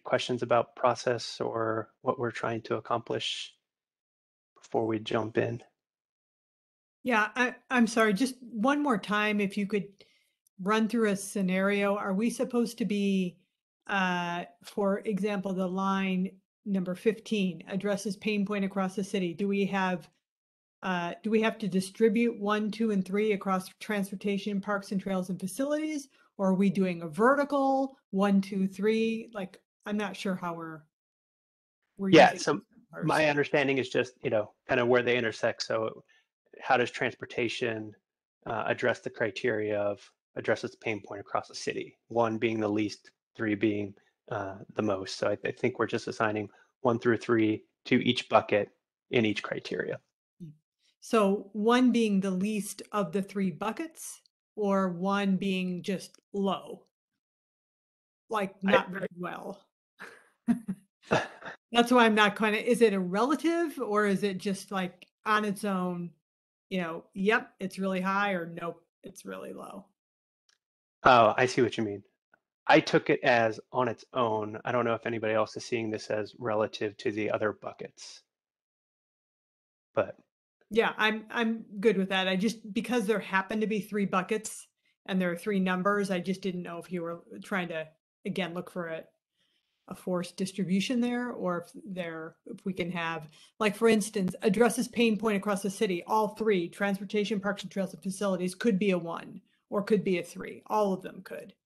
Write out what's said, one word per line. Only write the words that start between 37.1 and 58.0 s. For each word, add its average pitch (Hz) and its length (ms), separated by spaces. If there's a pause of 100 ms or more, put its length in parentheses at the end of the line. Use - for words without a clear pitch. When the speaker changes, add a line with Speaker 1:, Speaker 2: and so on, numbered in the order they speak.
Speaker 1:
uh, 110 220
address 120 320
the - 100
criteria 107 720
of 101 200 (360)
addresses 120 340
the - 80
pain 107 260
point 101 180
across - 260
the - 80
city? - 420 (120)
One 113 280
being 113 220
the 107 100
least, 104 400 (260)
three 107 200
being, 101 400 (340)
uh, 98 280 (180)
the 107 80
most. 98 340
So 104 120
I, 104 80 (100)
I - 40
think - 280
we're 113 80
just 113 200
assigning 107 420 (320)
one 117 180
through 117 180
three 110 460 (220)
to 131 180
each 120 260
bucket - 400 (400)
in 123 160
each 107 160
criteria. - 560 (1000)
Speaker 2:
So 202 540
one 240 380
being 214 280
the 196 100
least 196 600
of 196 200
the 196 120
three 196 260
buckets, 226 720 (360)
or 196 320
one 196 480
being 185 460
just - 360 (140)
low? 196 500 (1500)